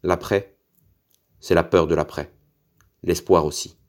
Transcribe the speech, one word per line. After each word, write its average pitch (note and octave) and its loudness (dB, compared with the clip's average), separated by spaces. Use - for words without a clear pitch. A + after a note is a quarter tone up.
L'après, F#2 -2
c'est - 0
la E2+ 4
peur E2+ 2
de D#2+ 0
l'après. D2+ -6
L'espoir E2+ 2
aussi. - -8